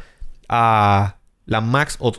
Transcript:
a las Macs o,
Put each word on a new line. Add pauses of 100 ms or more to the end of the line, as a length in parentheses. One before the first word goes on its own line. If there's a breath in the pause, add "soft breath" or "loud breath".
(480 soft breath)
a (280)
las
Macs
o,